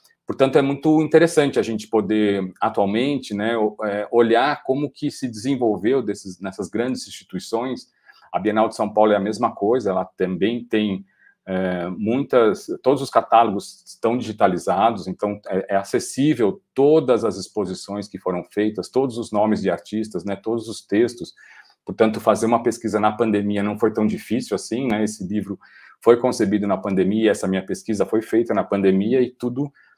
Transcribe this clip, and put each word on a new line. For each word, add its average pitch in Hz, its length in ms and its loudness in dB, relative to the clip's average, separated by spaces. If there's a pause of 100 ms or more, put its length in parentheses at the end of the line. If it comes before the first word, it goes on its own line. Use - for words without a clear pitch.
(260)
Portanto, 135 320 2
é 143 40 4
muito 139 400 2
interessante 156 580 4
a - 20 4
gente 110 260 -4
poder, 101 720 0
atualmente, 110 720 0
né, 110 240 -2
o-, 107 260 0
é, 104 260 -4
olhar 120 540 4
como 139 260 -2
que 143 220 -6
se - 160 -8
desenvolveu 117 720 0
desses, 98 380 -8
nessas 95 300 -8
grandes 120 380 -4
instituições. - 800 -8 (420)
A - 80 -2
Bienal 107 300 2
de 110 60 -12
São 107 160 -2
Paulo 107 200 4
é 104 60 4
a - 20 -2
mesma 107 340 -2
coisa, 107 360 0
ela 92 160 0
também 95 580 -2
tem, 104 420 -2 (400)
é, 92 440 -4
muitas, 110 800 2 (140)
todos 135 200 2
os 131 80 -8
catálogos 113 760 2
estão 117 320 -2
digitalizados, 98 920 0
então 104 360 -6
é, 95 280 -4
é - 20 2
acessível 117 840 0 (120)
todas 131 520 4
as 98 100 -2
exposições 98 720 -8
que - 100 -12
foram 90 280 -6
feitas, 104 420 -4
todos 127 300 -2
os 113 120 -8
nomes 104 320 0
de 95 80 -2
artistas, 104 540 -6
né, 98 140 -6
todos 110 320 -6
os 104 120 -12
textos. 113 520 -2 (520)
Portanto, 107 360 0
fazer 110 240 2
uma 117 180 2
pesquisa 113 340 -2
na 107 140 2
pandemia 104 500 0
não 104 160 -2
foi 107 140 2
tão 107 160 2
difícil 107 480 -4
assim, 120 320 -4
né? 107 160 0
Esse 104 240 -6
livro 98 320 -6 (420)
foi 120 140 6
concebido 113 500 0
na 98 120 0
pandemia, 101 520 2
essa 104 160 0
minha 95 200 0
pesquisa 101 400 -4
foi 110 160 0
feita 113 320 0
na 98 100 0
pandemia 98 580 2
e 120 80 0
tudo, 123 400 -6 (280)